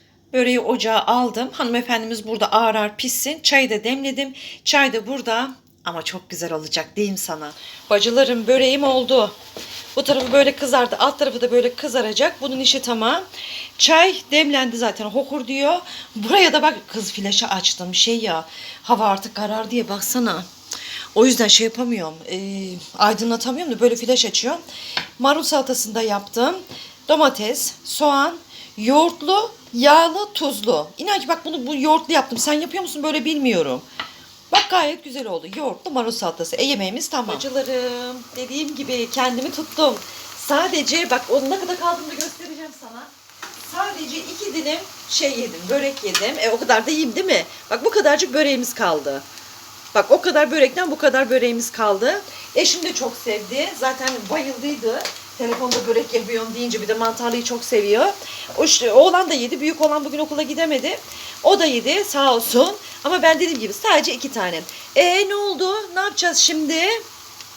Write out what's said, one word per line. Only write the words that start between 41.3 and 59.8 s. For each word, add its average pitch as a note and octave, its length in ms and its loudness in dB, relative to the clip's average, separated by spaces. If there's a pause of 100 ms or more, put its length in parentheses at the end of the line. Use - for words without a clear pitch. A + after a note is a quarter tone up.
onun C4+ 200 2
ne G4 100 -2
kadar F4+ 200 -6
kaldığını E4 300 -2
da - 40 -10
göstereceğim D#4+ 560 -10 (100)
sana. A#3 220 -18 (720)
Sadece E4 440 -6
iki F#4 380 -10
dilim D#4 240 -4 (300)
şey C#4+ 220 0
yedim, G3+ 300 -6 (100)
börek C#4 340 -2
yedim. G#3 340 -2
E, C4 120 0
o A#3 100 0
kadar A3+ 260 2
da D4 40 -2
yiyeyim D4+ 240 0
değil F#4+ 120 -2
mi? A3 180 2 (260)
Bak B3 140 -4
bu A4+ 60 4
kadarcık D4+ 440 2
böreğimiz C4+ 400 0
kaldı. D3+ 480 -2 (720)
Bak G3+ 160 4
o D#4 100 8
kadar D4+ 300 4
börekten D#4 400 2
bu D4+ 80 -4
kadar C4 320 2
böreğimiz A#3 420 0
kaldı. A3+ 500 0 (320)
Eşim F4+ 280 2
de F4+ 120 -6
çok A#3+ 220 -4
sevdi. A3 520 -4 (100)
Zaten C4 300 -2 (220)
bayıldıydı. C4 680 -4 (400)
Telefonda A#3 380 -2 (100)
börek A3+ 280 0
yapıyorum A3+ 400 -2
deyince A#3 280 -4
bir - 60 -10
de A3 60 2
mantarlıyı A#3 500 -2
çok A#3 200 -6
seviyor. G#3 420 4 (520)
O - 60 4
işte, B3 280 4
oğlan F4 380 8
da E4+ 40 2
yedi. B3 260 -2
Büyük D#4 200 -2